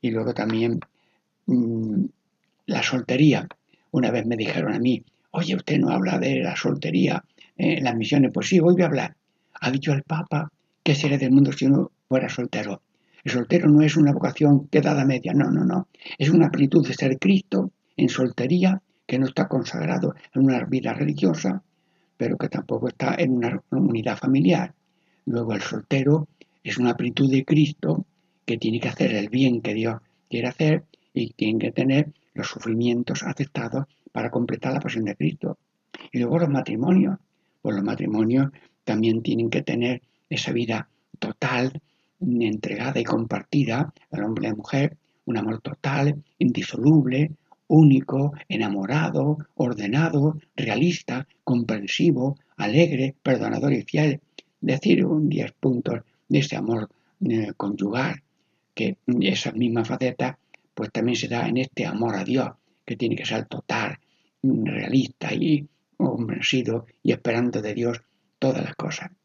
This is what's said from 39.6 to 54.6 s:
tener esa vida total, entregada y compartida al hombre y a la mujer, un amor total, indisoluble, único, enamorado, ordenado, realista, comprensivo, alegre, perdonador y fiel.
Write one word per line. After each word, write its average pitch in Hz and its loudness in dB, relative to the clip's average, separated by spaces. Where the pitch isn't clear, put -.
tener 120 -2
esa - -4
vida 117 -4
total, 127 -4
entregada 117 -2
y 117 -2
compartida 117 -2
al 107 -6
hombre 107 -4
y - -2
a - -2
la 107 -4
mujer, 135 -4
un 117 -4
amor 110 -4
total, 143 -4
indisoluble, 131 2
único, 143 6
enamorado, 120 -2
ordenado, 139 0
realista, 131 -2
comprensivo, 123 0
alegre, 135 2
perdonador 120 0
y 120 -2
fiel. 151 0